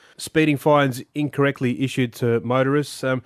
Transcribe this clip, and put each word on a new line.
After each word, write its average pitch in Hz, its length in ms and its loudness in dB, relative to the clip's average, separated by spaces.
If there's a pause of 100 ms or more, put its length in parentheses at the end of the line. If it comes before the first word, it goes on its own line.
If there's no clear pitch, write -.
(160)
speeding 156 400 0
fines 139 480 2 (120)
incorrectly 139 680 -2
issued 127 300 -2
to 117 260 0
motorists. 131 640 0
Um, 131 220 -2